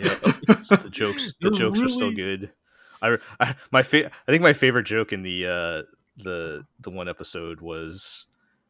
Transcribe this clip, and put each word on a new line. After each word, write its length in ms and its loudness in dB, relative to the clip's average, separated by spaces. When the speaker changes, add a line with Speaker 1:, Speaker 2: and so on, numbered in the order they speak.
Speaker 1:
Yeah. 200 0
Speaker 2:
<laughs> 40 -6
Speaker 1:
The 200 4
jokes, 500 -4
the 100 2
Speaker 2:
They're 80 0
Speaker 1:
jokes 220 2
are 80 2
still 220 -2
Speaker 2:
really 40 -6
Speaker 1:
good. 360 -6
I, 140 2
I, 140 2
my 100 6
fa-, 240 2
I 240 -8
think 120 4
my 100 8
favorite 320 2
joke 280 -2
in 100 -6
the, 240 -4
uh, 360 -4
the, 420 -8
the 100 -14
one 180 -10
episode 520 -10
was, 640 -12